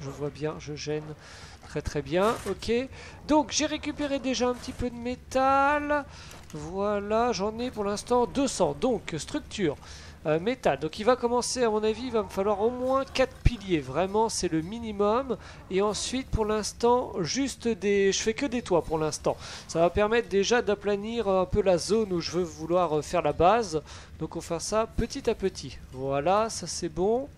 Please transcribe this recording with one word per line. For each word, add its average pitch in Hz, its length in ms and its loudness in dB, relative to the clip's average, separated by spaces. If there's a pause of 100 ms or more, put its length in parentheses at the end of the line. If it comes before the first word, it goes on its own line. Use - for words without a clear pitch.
je 139 100 -8
vois 139 200 -6
bien, 151 300 -4
je 147 160 -10
gêne. 151 380 -6 (540)
Très 147 140 -4
très - 180 -4
bien, 180 340 2 (140)
ok. 196 240 -2 (540)
Donc 302 240 4
j'ai 294 160 0
récupéré 294 520 -2
déjà 247 300 0
un 247 60 2
petit 240 180 -10
peu 240 160 -4
de 240 80 -8
métal. 277 1080 2 (480)
Voilà, 202 760 0
j'en 208 260 -2
ai 247 120 -4
pour 214 140 -4
l'instant 208 400 2
deux 240 240 0
cents. 170 240 2
Donc 190 460 -2
structure, 175 580 -2 (480)
euh, 160 160 2
métal. 185 380 2
Donc 156 200 -6
il 208 60 -6
va 247 100 6
commencer, 247 500 0
à 233 40 4
mon 214 160 2
avis, 220 200 -2
il 262 60 -8
va 226 120 0
me 196 80 -10
falloir 196 320 0
au 233 80 4
moins 254 340 0
quatre 262 400 0
piliers. 190 360 2
Vraiment, 185 500 0
c'est - 180 -2
le 160 140 0
minimum. 214 720 0 (340)
Et 190 120 2
ensuite, 247 480 -2
pour 220 160 2
l'instant, 214 720 2
juste 233 480 -2
des, 196 440 4
je - 60 0
fais 220 140 2
que 269 140 -2
des 247 160 -2
toits 170 180 2
pour 156 160 0
l'instant. 156 400 0 (300)
Ça - 140 0
va 175 100 6
permettre 208 400 2
déjà 196 320 4
d'aplanir 202 680 -2
un 190 160 4
peu 208 160 2
la 190 160 6
zone 190 380 2
où 170 60 0
je - 100 -4
veux 175 140 0
vouloir, 160 520 0
euh, 151 60 2
faire 175 180 -2
la 147 140 2
base. 175 480 4 (380)
Donc 160 160 -8
on - 20 -8
va 156 80 -8
faire 165 160 -4
ça 220 240 0 (100)
petit 240 320 -2
à 220 60 4
petit. 185 420 -4 (160)
Voilà, 143 560 2
ça 185 180 -8
c'est 170 220 -6
bon. 208 500 0